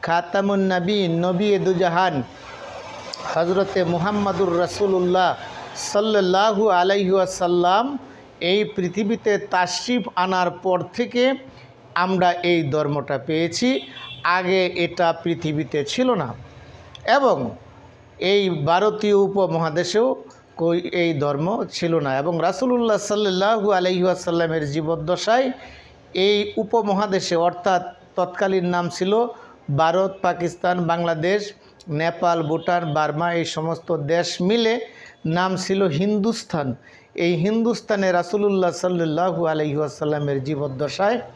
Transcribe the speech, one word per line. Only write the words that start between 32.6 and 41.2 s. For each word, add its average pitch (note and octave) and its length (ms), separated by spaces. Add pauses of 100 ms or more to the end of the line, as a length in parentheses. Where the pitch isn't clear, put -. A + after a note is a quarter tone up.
বার্মা, D3+ 320 (100)
এই D#3+ 80 (100)
সমস্ত D#3+ 320 (240)
দেশ E3+ 160 (200)
মিলে A3+ 260 (640)
নাম F#3 120 (140)
ছিল F#3+ 160 (180)
হিন্দুস্তান। G3+ 720 (560)
এই F3 80 (120)
হিন্দুস্তানে G#3+ 640 (100)
রাসূলুল্লাহ F#3+ 540 (120)
সাল্লাল্লাহু E3+ 560 (120)
আলাইহি D3+ 280
ওয়াসাল্লামের D3 680
জীবদ্দশায় D3 720 (180)